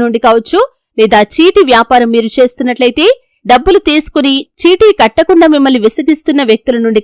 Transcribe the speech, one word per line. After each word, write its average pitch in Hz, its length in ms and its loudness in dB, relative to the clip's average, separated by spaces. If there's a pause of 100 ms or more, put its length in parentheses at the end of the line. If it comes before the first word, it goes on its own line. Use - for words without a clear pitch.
నుండి 233 240 -4
కావచ్చు, 226 320 0 (400)
లేదా 214 220 2 (140)
చీటీ 370 280 2 (100)
వ్యాపారం 233 440 0
మీరు 226 200 -2
చేస్తున్నట్లయితే 247 680 -2 (460)
డబ్బులు 330 260 2 (120)
తీసుకుని 294 440 -2 (280)
చీటీ 370 260 2 (140)
కట్టకుండా 330 520 2
మిమ్మల్ని 269 320 0
విసిగిస్తున్న 285 640 -2
వ్యక్తుల 233 360 -2
నుండి 214 180 -2